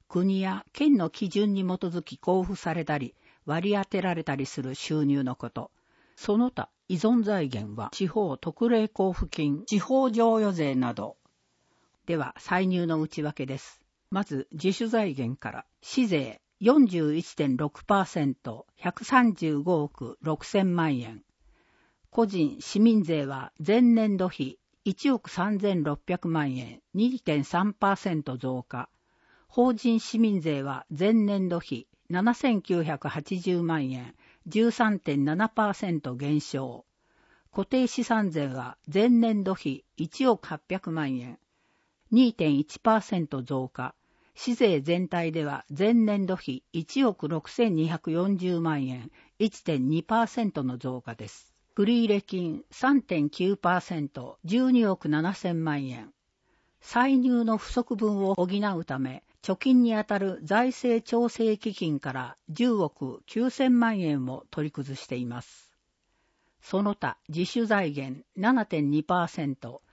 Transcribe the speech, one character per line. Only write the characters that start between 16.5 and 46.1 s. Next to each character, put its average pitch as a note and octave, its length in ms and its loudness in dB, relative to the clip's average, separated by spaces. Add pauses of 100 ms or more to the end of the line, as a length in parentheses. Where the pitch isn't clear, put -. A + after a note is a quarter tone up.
四 B3+ 280 8
十 D#3+ 280 0
一 - 200 -4
点 C#3 200 2
六 D3 300 -4
パ G3 160 4
ー F#3 40 0
セ D3+ 200 -2
ン C3+ 80 0
ト、 A#2+ 320 -12 (100)
百 - 300 -8
三 A#3+ 300 4
十 D3+ 240 -2
五 D#3+ 240 0
億 C3 380 -10
六 D3+ 220 -4
千 F#3+ 320 2
万 D#3+ 220 2
円。 A2+ 260 -10 (840)
個 A#3 160 2
人、 F3+ 340 0
市 - 200 -2
民 A3 240 6
税 D3+ 220 -2
は、 C3+ 280 -10 (120)
前 A3 160 4
年 A3+ 360 4
度 F#3 100 0
比、 C#3+ 320 -6 (240)
一 G#3 280 0
億 - 180 -2
三 G3+ 300 -2
千 F#3 240 0
六 C#3+ 240 -2
百 F3+ 200 -4
万 D3 280 0
円、 A#2+ 260 -12 (140)
二 A#3+ 240 2
点 D3 240 0
三 F#3+ 300 0
パ G3 180 2
ー G3 40 2
セ F3+ 200 -2
ン D3+ 80 -2
ト C3 140 -8
増 B2+ 260 -6
加。 - 260 -12 (580)
法 B3 260 2
人 A3+ 260 2
市 - 200 -2
民 G#3 220 2
税 D3 220 -2
は、 C3+ 260 -8
前 F3+ 240 2
年 G3+ 340 2
度 E3+ 120 -2
比、 B2 280 -8 (220)
七 G3 240 2
千 A#3 280 0
九 F3 220 0
百 D3+ 240 -6
八 D#3 320 -6
十 F3+ 220 0
万 D#3 300 -2
円、 B2 240 -12 (320)
十 A3 240 2
三 G#3+ 280 2
点 C#3+ 260 0
七 F3 240 0
パ G#3+ 200 0
ー G3 60 -2
セ F#3+ 160 -4
ン D#3 100 -2
ト B2+ 140 -8
減 C#3+ 240 0
少。 C3 460 -8 (640)
固 F#3+ 140 -4
定 B3+ 200 2
資 A#3+ 180 -2
産 G#3+ 280 0
税 D3 160 -2
は、 B2+ 300 -10 (140)
前 G#3 180 4
年 A3+ 340 4
度 F#3+ 100 -2
比、 C#3+ 320 -6 (100)
一 E3 300 -2
億 A#3+ 220 2
八 D#3 200 -8
百 F3+ 240 -4
万 C#3+ 280 -4
円、 B2 180 -14 (720)
二 A#3 240 6
点 D3+ 240 2
一 - 220 -4
パ A3 180 4
ー G#3 40 0
セ F#3+ 180 -4
ン D#3 80 -2
ト C3 160 -6
増 C3 260 -4
加。 B2+ 240 -10 (400)
市 A#3+ 220 -4
税 F#3 260 4
全 E3+ 260 0
体 E3 240 -2
で D#3 140 -4
は、 C#3+ 200 -8 (100)
前 G3+ 180 4
年 G#3 320 4